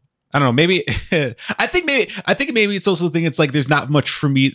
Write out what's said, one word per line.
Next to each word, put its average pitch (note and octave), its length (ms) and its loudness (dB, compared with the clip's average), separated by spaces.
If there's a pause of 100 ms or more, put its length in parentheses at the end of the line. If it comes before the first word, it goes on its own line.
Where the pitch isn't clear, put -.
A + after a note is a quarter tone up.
(340)
I C#3+ 60 2
don't C#3 80 2
know. B2 60 2
Maybe E3+ 340 2
<laughs> - 240 -4 (460)
I A#3 100 0
think F4 180 -2
maybe, C#4 260 0 (140)
I F#3+ 80 2
think C#4 200 -4
maybe G#3 220 2
it's F#3+ 120 0
also F3 200 0
a - 20 0
thing. E3 140 -2
It's D#3+ 160 0
like, D3 140 2
there's C3+ 160 0
not C#3+ 200 0
much D3 200 2
for - 180 -2
me C3+ 280 2